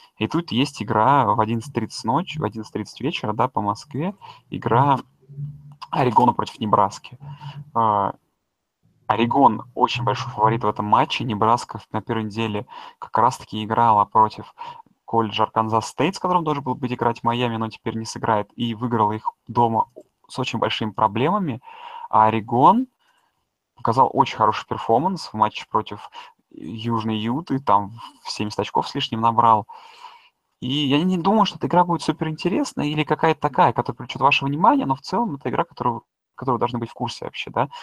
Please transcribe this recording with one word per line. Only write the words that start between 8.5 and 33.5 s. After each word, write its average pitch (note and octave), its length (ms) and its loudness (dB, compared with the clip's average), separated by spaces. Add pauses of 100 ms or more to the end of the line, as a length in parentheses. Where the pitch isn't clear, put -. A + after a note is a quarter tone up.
Орегон A#2+ 600 2 (100)
очень B2 280 0
большой G#2 280 -2
фаворит A2 320 0
в G#2 40 0
этом G#2+ 180 -2
матче. A2+ 380 2
Небраска A2+ 560 0 (120)
на A2 100 -4
первой A2+ 220 -4
неделе G#2+ 420 -4 (320)
как - 180 -10
раз-таки A2 480 0
играла A2 420 4
против G#2+ 500 0 (500)
колледжа A2 380 0
Арканзас A2 460 0
Стейт, E3 260 -2
с - 40 -12
которым F3+ 240 0
должен D3 200 -2
был C3 100 -4
быть B2+ 180 -6
играть A#2+ 300 -2
Майами, A#2 360 -2
но A2 120 -4
теперь A2+ 260 -10
не A2 100 -6
сыграет, A2 500 -2
и A#2 180 -4
выиграла A2 380 0
их G#2+ 220 -6 (140)
дома A2+ 380 0 (420)
с - 120 -12
очень B2+ 180 -4
большими A2 320 -2
проблемами. B2 720 0 (480)
А G#2+ 160 4
Орегон A#2+ 600 4 (880)
показал A#2+ 360 2
очень - 260 0
хороший G#2+ 300 2
перформанс C#3 600 0
в - 80 -14
матче G#2+ 340 -2
против G#2+ 400 -4 (400)
Южной A2+ 680 -4
Юты, C3 420 -4
там G#2 400 2 (240)
в - 80 -10
семьдесят G#2 300 -4
очков - 280 -2
с - 60 -10
лишним A#2+ 260 -4
набрал. A2+ 460 4 (920)
И C#3 260 -2
я C#3+ 160 2
не F#3 140 0
думаю, G3 280 2
что - 120 -8
эта E3+ 100 -4
игра F3 160 4
будет E3+ 180 0
суперинтересная E3 840 -2
или D3+ 180 0
какая-то D#3 380 2
такая, C#3 320 4